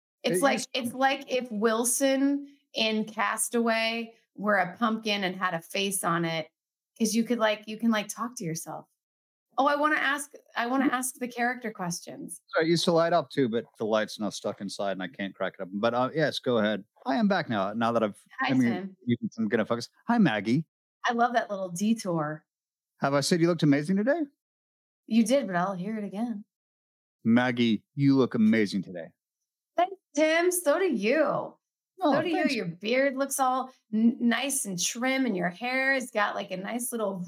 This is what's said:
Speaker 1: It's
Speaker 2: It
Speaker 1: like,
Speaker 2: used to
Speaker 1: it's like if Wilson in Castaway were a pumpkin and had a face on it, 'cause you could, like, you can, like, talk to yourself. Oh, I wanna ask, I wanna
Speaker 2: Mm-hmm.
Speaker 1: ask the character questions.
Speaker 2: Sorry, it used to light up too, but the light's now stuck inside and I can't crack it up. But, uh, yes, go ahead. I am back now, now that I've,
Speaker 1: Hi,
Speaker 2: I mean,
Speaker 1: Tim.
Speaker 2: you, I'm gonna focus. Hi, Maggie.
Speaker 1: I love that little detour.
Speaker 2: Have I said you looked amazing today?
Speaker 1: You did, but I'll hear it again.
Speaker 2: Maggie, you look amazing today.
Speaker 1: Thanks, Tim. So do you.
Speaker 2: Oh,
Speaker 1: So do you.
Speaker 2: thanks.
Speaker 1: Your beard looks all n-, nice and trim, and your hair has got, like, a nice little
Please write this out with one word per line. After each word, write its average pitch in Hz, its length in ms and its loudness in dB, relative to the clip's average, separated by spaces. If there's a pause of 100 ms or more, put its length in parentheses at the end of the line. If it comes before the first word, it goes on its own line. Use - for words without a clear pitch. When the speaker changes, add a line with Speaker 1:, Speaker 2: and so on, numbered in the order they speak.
(240)
Speaker 1:
It's 208 160 0
Speaker 2:
It - 20 -2
Speaker 1:
like, 269 120 4
Speaker 2:
used - 200 -6
to 262 60 -2
Speaker 1:
it's 240 140 -4
like 269 380 0
if 254 180 -2
Wilson 269 1000 2 (260)
in 220 320 0
Castaway 226 1080 -2 (240)
were 202 200 0
a 180 200 0
pumpkin 220 480 0
and 180 120 -2
had 185 180 -2
a 165 80 -4
face 196 420 -4
on 170 200 0
it, 165 240 -4 (500)
'cause 208 160 0
you 233 100 2
could, 233 140 -2
like, 214 280 0
you 220 120 -10
can, 233 120 2
like, 214 180 0
talk 240 280 -10
to 220 80 -10
yourself. 160 420 -8 (720)
Oh, 269 80 4
I 294 100 2
wanna 302 200 2
ask, 277 340 -2 (260)
I 233 100 -2
wanna 262 200 2
Speaker 2:
Mm-hmm. 269 80 0
Speaker 1:
ask 254 240 -4
the 247 100 -6
character 240 420 -4
questions. - 680 -10 (140)
Speaker 2:
Sorry, 165 120 2
it 160 40 2
used 165 140 2
to 185 80 2
light 165 200 4
up 160 180 2
too, 135 180 2
but 113 160 -2 (140)
the 120 60 -4
light's 107 360 0
now 101 100 -2
stuck - 300 -6
inside 101 320 -4
and 92 100 -6
I 92 60 -6
can't 98 260 -8
crack 92 240 -6
it 98 40 -8
up. 87 100 -10
But, 113 220 0
uh, 127 200 0
yes, 147 240 0
go 123 200 0
ahead. 104 260 0 (220)
I - 100 0
am 214 120 2
back 175 200 0
now, 104 240 0
now 117 200 0
that 113 100 2
I've, 101 140 -2 (240)
Speaker 1:
Hi, 269 100 0
Speaker 2:
I 269 40 2
mean, 262 80 4 (100)
Speaker 1:
Tim. 208 240 -6 (100)
Speaker 2:
you, 120 100 2 (220)
I'm 110 100 0
gonna 110 180 2
focus. 120 220 -4 (200)
Hi, 240 100 2
Maggie. 120 460 2 (420)
Speaker 1:
I 240 80 0
love 240 180 2
that 233 180 0
little 190 200 -6
detour. 175 760 -2 (560)
Speaker 2:
Have 139 140 0
I 143 60 4
said 165 200 2
you 170 80 4
looked 175 140 2
amazing 151 340 4
today? 269 240 2 (840)
Speaker 1:
You 220 180 4
did, 247 220 2
but 185 100 -2
I'll 190 180 0
hear 196 220 -6
it 214 80 -6
again. 208 400 -6 (800)
Speaker 2:
Maggie, 120 580 4 (120)
you 139 220 4
look 127 180 4
amazing 107 480 4
today. 87 260 -10 (680)
Speaker 1:
Thanks, 370 200 0 (180)
Tim. 320 360 4
So 320 280 0
do 381 140 0
you. 214 600 0 (480)
Speaker 2:
Oh, 294 120 4
Speaker 1:
So 311 80 2
do 339 60 -2
you. 339 80 -2
Speaker 2:
thanks. 302 180 0
Speaker 1:
Your 202 120 -4
beard 247 500 0
looks 277 220 -2
all 254 320 0 (220)
n-, 220 280 4
nice 240 440 0
and 185 180 -6
trim, 262 440 -2
and 208 100 -2
your 175 140 -2
hair 254 440 -2
has 254 160 -4
got, 208 240 0
like, 202 160 -6
a 185 60 -8
nice 214 360 -6
little 196 360 -4